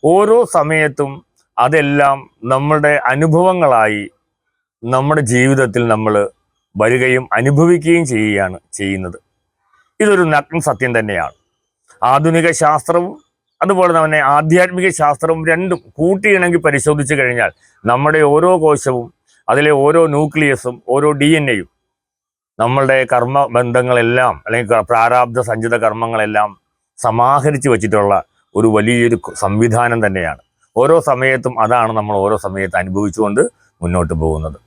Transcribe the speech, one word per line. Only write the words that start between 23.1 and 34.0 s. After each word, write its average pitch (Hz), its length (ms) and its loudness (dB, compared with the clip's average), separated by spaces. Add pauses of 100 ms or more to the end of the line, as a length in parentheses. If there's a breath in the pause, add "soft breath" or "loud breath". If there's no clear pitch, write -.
കർമ്മ 131 320 0 (140)
ബന്ധങ്ങളെല്ലാം 123 760 0 (120)
അല്ലെങ്കിൽ 113 260 -4
ക-, 110 180 2
പ്രാരാബ്ധ 120 500 2 (100)
സഞ്ചിത 113 240 -2 (100)
കർമ്മങ്ങളെല്ലാം 107 680 -2 (540)
സമാഹരിച്ചു 131 680 0
വച്ചിട്ടുള്ള 101 420 0 (440)
ഒരു 110 180 4
വലിയൊരു 117 480 2
ക-, - 100 -16 (100)
സംവിധാനം 117 640 0
തന്നെയാണ്. 87 360 -6 (380)
ഓരോ 151 160 4 (120)
സമയത്തും 131 460 -2 (100)
അതാണ് 113 340 0
നമ്മൾ 104 160 -4 (100)
ഓരോ 107 200 0
സമയത്ത് 95 380 -6
അനുഭവിച്ചുകൊണ്ട് 101 600 -2 (400)
മുന്നോട്ട് 85 400 -2